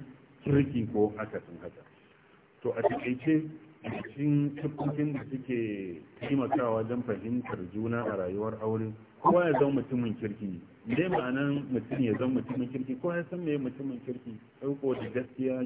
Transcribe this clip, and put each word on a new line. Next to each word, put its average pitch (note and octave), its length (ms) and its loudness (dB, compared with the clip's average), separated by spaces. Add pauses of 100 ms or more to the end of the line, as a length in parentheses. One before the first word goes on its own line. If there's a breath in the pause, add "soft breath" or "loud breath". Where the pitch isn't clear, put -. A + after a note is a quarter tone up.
(440)
kirki C3+ 480 4
ko G#2 240 4
akasin G2 460 -8
haka. E2 200 -14 (800 soft breath)
To, B2 80 -2
a A2+ 120 0
taƙaice, D#3 640 2 (360)
cikin C#3+ 760 0
siffofin D3 540 0
da B2+ 180 -4
suke G#2 720 -4 (180)
taimakawa B2 680 2
don B2 140 0
fahimtar A2 560 -2 (140)
juna A#2 300 0
a A2 140 0
rayuwar G#2 440 -2
aure, A2 320 0 (280)
kowa F3 260 8
ya D3+ 120 6
zama C#3 220 6
mutumin A#2+ 380 0
kirki. G2+ 420 -6 (260)
Me C3+ 220 2
ma'anan C#3+ 640 0
mutum A#2 300 0
ya A2 180 4
zama B2+ 220 2
mutumin B2 300 -2
kirki? B2+ 300 -4
Kowa F3 160 0
ya E3+ 140 -2
san F3+ 140 -6
me D3 140 2
mutumin B2+ 460 -6
kirki? A#2+ 340 -8 (220)
Ɗauko C#3 340 0
da A2+ 140 -4
gaskiya, B2+ 580 -2